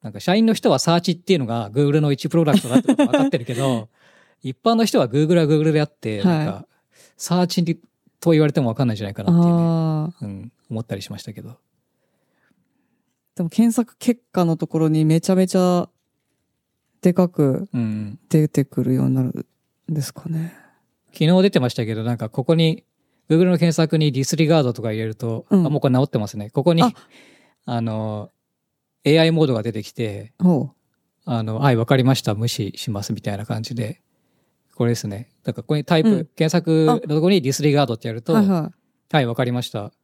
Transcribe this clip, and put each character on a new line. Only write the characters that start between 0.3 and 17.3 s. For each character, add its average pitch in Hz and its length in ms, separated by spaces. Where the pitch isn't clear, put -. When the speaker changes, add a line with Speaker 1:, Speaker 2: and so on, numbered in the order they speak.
Speaker 1:
員 226 120
の 220 80
人 - 160
は 135 80
サ 170 160
ー 170 60
チ 175 120
っ 156 40
て - 160
い 180 40
う - 20
の 127 80
が 113 240
Google 143 300
の 147 100
一 139 180
プ 170 100
ロ 165 60
ダ 147 100
ク 202 60
ト - 80
だ 175 100
っ - 40
て - 60
こ 262 80
と 294 60
は 262 60
分 294 100
か 269 80
っ 277 40
て 147 80
る 120 60
け 123 100
ど、 120 340
Speaker 2:
<laughs> - 260
Speaker 1:
一 131 180
般 233 140
の 226 100
人 214 140
は 131 100
Google 151 280
は 165 80
Google 156 280
で 151 80
あ 147 40
っ - 100
て、 107 280
Speaker 2:
は 175 120
い。 156 40
Speaker 1:
な 156 60
ん - 20
か、 98 200
サ 175 240
ー 180 60
チ 175 160
に 160 160
と 170 120
言 156 100
わ 151 60
れ 143 60
て - 80
も 120 100
分 110 60
か 139 80
ん 120 40
な 110 60
い - 20
ん - 0
じ 107 80
ゃ - 20
な 98 40
い 104 40
か 104 80
な 185 80
っ 170 40
て 170 140
い - 20
う 170 40
ね。 170 80
Speaker 2:
あ 160 600
ー。 - 20
Speaker 1:
う 104 40
ん、 98 240
思 110 100
っ 113 40
た - 120
り 95 60
し - 100
ま 95 60
し - 40
た 104 120
け - 80
ど。 117 160
Speaker 2:
で 180 60
も 165 60
検 226 260
索 - 240
結 - 240
果 185 120
の 165 120
と 160 100
こ 160 140
ろ 160 80
に 156 160
め 160 160
ち - 100
ゃ 190 40
め 185 120
ち 180 100
ゃ 180 320
で 180 100
か 180 160
く 147 440